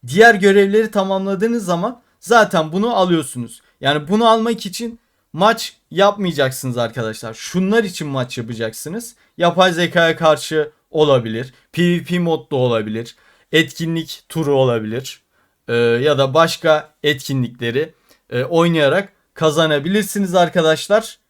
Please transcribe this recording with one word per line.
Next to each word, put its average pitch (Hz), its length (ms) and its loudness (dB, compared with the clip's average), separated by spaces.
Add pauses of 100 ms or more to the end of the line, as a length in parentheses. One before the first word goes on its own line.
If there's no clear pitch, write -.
diğer 214 280 6
görevleri 202 560 4
tamamladığınız 196 720 -2
zaman 180 360 -4 (180)
zaten 196 520 2
bunu 214 240 -2
alıyorsunuz. 160 680 -2 (200)
Yani 147 260 -2
bunu 220 220 2
almak 226 360 0
için 233 340 -10 (340)
maç 214 440 0 (140)
yapmayacaksınız 156 880 -2
arkadaşlar. 113 560 -6
Şunlar 196 500 -2
için 175 240 -8
maç 131 300 -6
yapacaksınız. 117 760 -10 (220)
Yapay 175 360 2
zekaya 165 420 0
karşı 156 560 0 (200)
olabilir. 127 640 0 (180)
P 170 120 -2
V 175 200 0
P 175 160 -4
modda 160 360 -4
olabilir. 113 600 -2 (360)
Etkinlik 165 760 -2
turu 143 240 -2
olabilir. 123 680 -2 (460)
Ee, 120 80 -4
ya 120 420 2
da 135 160 0
başka 160 560 2 (140)
etkinlikleri, 135 880 -4 (360)
e, 123 140 -4
oynayarak 165 720 2 (200)
kazanabilirsiniz 165 1000 0
arkadaşlar. 175 840 0 (100)